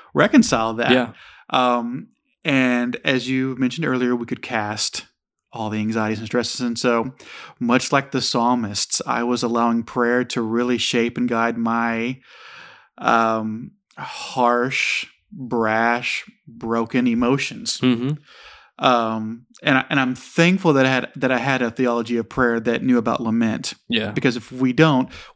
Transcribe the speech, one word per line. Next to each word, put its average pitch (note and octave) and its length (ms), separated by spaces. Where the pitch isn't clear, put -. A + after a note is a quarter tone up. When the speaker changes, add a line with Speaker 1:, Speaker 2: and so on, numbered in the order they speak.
Speaker 1:
reconcile B2+ 600
that. A#2+ 160
Speaker 2:
Yeah. B2 220
Speaker 1:
Um, B2 580
and B2 600
as B2+ 240
you C3 280
mentioned C3 300
earlier, B2+ 300
we A#2+ 100
could - 160
cast G#2+ 640
all A2 180
the G#2+ 80
anxieties A2 400
and A2+ 80
stresses. A#2 340
And A#2 180
so, A#2+ 360
much B2 320
like C3+ 180
the C3 120
psalmists, A#2 840
I A#2+ 160
was A#2+ 200
allowing A#2 420
prayer A#2+ 400
to A#2+ 180
really A#2+ 360
shape A#2 400
and A#2+ 100
guide A#2 300
my, A#2 640
um, A2+ 720
harsh, B2 1080
brash, A#2 920
broken A#2 580
emotions. A#2+ 760
Speaker 2:
Mm-hmm. B2+ 320
Speaker 1:
Um, A2+ 680
and C#3+ 160
I, - 120
and D3 100
I'm B2+ 160
thankful F3+ 560
that C3+ 140
I - 20
had, B2+ 280
that C3+ 140
I B2 80
had C3 240
a A2+ 80
theology A#2+ 460
of A2+ 120
prayer A#2+ 300
that A#2 240
knew B2+ 160
about A2+ 220
lament. A2+ 540
Speaker 2:
Yeah. A2+ 220
Speaker 1:
Because A#2+ 260
if - 140
we B2+ 220
don't, C#3 360